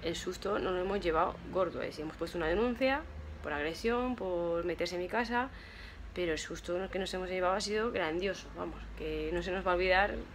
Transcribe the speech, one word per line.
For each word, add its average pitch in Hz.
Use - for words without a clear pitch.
el 165
susto 190
nos 190
lo 180
hemos 196
llevado 165
gordo, 175
¿eh? -
Sí, 151
hemos 156
puesto 170
una 165
denuncia 247
por 151
agresión, 226
por 170
meterse 175
en 175
mi 180
casa, 240
pero 175
el 156
susto 175
que 185
nos 185
hemos 185
llevado 185
ha 208
sido 214
grandioso, 180
vamos, 175
que 156
no 175
se 180
nos 190
va 185
a 180
olvidar 185